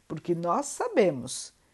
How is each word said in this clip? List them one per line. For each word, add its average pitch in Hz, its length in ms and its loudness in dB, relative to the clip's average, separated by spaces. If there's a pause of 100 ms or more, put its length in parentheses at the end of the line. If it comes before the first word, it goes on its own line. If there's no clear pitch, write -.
Porque 160 260 -4
nós 175 340 0
sabemos 202 840 0 (200)